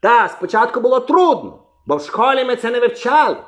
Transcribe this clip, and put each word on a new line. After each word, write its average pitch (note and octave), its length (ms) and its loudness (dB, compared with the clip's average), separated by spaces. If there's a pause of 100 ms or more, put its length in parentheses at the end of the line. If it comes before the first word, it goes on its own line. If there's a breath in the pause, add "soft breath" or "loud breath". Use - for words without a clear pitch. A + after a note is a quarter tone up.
Та, A3 280 4
спочатку A#3 520 -2
було B3+ 200 2
трудно, D4+ 580 0 (280)
бо - 100 -2
в - 60 -8
школі C4 420 0
ми B3 120 -2
це A#3 140 -6
не B3 100 -2
вивчали. A#3+ 560 0 (120)